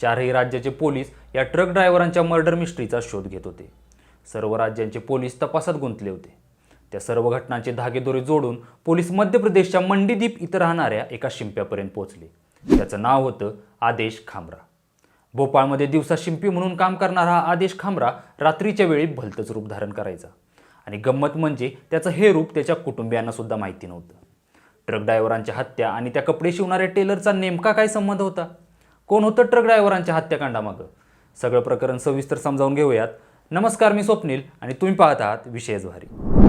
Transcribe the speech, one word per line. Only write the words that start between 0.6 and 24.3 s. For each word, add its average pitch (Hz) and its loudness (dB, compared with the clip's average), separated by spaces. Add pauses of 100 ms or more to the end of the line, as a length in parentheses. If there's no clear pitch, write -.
पोलीस 139 -4 (240)
या 131 0
ट्रक 175 0
ड्रायव्हरांच्या 175 4
मर्डर 165 2
मिस्टरीचा 165 -4
शोध 98 -10
घेत 92 -14
होते. 92 -16 (580)
सर्व 110 -4
राज्यांचे 110 -2
पोलीस 127 -4
तपासात 160 -2
गुंतले 110 -8
होते. - -12 (580)
त्या 98 -10
सर्व 117 0
घटनांचे 123 -4
धागेदोरे 127 -2
जोडून 131 0 (300)
पोलीस 170 0
मध्य 196 2
प्रदेशच्या 185 4
मंडीदीप 196 0
इथं 175 -4
राहणाऱ्या 165 0
एका 117 -6
शिंप्यापर्यंत 98 -6
पोहोचले. 90 -12 (400)
त्याचं 101 2
नाव 131 4
होतं 110 -4 (300)
आदेश 110 -2
खामरा. 82 -16 (760)
भोपाळमध्ये 135 2
दिवसा 147 0
शिंपी 165 -4
म्हणून 180 -2
काम 185 0
करणारा 175 0
हा 175 4
आदेश 180 -2
खामरा 165 -2 (280)
रात्रीच्या 190 2
वेळी 156 2
भलतंच 113 -8
रूप 107 -10
धारण 101 -8
करायचा 98 -10 (600)
आणि 104 -8
गंमत 139 0
म्हणजे 139 -2 (200)
त्याचं 160 0
हे 190 4
रूप 160 0
त्याच्या 160 -2
कुटुंबियांना 117 -4
सुद्धा 113 -6
माहिती 95 -10
नव्हतं. 87 -20 (640)